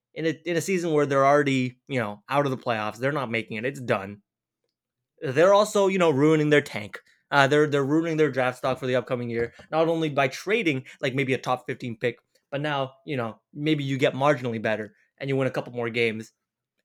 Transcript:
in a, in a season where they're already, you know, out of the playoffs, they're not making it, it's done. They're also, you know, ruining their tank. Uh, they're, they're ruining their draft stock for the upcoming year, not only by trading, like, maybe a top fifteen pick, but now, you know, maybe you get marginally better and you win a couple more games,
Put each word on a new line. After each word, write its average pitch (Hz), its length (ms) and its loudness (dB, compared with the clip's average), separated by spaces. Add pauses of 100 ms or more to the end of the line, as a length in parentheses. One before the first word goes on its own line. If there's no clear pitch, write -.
(140)
in 156 120 -6
a, 160 200 -2
in 175 100 -2
a 160 60 0
season 175 320 0
where 147 120 4
they're 139 200 4
already, 139 540 2 (100)
you 135 100 -2
know, 104 300 -6
out 143 160 2
of 135 60 -2
the 131 60 -4
playoffs, 107 400 -4
they're 127 140 -2
not 139 200 -4
making 113 260 -4
it, 110 80 -6
it's 143 160 -6
done. 101 400 -4 (1000)
They're 156 320 4
also, 202 340 4
you 190 120 0
know, 170 100 4
ruining 151 420 4
their 147 100 6
tank. 104 380 -12 (320)
Uh, 143 160 6
they're, 147 200 4
they're 143 160 0
ruining 160 340 0
their 151 140 4
draft 127 280 -2
stock 131 200 -2
for 135 80 -6
the 127 80 0
upcoming 123 340 -4
year, 117 240 -4 (180)
not 160 180 2
only 165 200 0
by 139 200 2
trading, 165 560 -2 (160)
like, 135 140 -2
maybe 131 180 -2
a 120 40 2
top 127 280 -4
fifteen 117 320 -10
pick, 120 220 -4 (300)
but 143 120 -6
now, 139 320 -4 (120)
you 151 120 -6
know, 113 220 -6 (140)
maybe 147 300 -2
you 135 140 -2
get 139 160 0
marginally 127 480 -2
better 107 320 -4 (240)
and 139 120 -8
you 135 80 0
win 131 100 0
a 123 40 -2
couple - 200 -8
more 120 180 -6
games, 113 440 -2 (520)